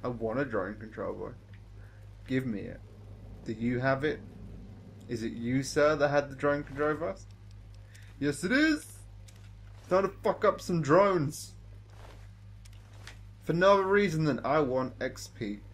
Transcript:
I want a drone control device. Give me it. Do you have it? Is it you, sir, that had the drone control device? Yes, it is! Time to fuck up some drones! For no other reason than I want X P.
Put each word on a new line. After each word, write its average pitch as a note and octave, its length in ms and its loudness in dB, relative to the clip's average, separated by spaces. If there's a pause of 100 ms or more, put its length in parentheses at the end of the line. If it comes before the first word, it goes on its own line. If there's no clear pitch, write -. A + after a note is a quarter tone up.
I B2+ 40 -2
want A2+ 300 -2
a C#3+ 60 0
drone G#2+ 320 -2
control G#2 380 -6
device. G2 200 -8 (920)
Give C3 200 -2
me G#2 140 -4
it. F#2 200 -12 (640)
Do A#2 80 -6
you A#2+ 260 -2
have C3+ 260 2
it? D3+ 160 -2 (880)
Is A#2 140 -4
it A2+ 100 -4
you, A#2+ 300 0
sir, D3 340 4
that C#3+ 120 4
had C#3+ 220 2
the C3+ 40 -10
drone C#3+ 300 0
control D3 300 0
device? F3 320 -6 (920)
Yes, C#3+ 240 0
it G3+ 100 0
is! D4+ 340 4 (1000)
Time F#3 140 4
to F#3 60 2
fuck F#3+ 360 0
up F#3+ 160 4
some E3+ 220 0
drones! E3+ 720 4 (1900)
For D#3+ 80 0
no F#3+ 220 8
other F#3+ 120 4
reason F#3+ 380 4
than C3+ 200 2
I C#3+ 160 4
want B2+ 400 0
X - 280 -6
P. G#2 320 -6 (140)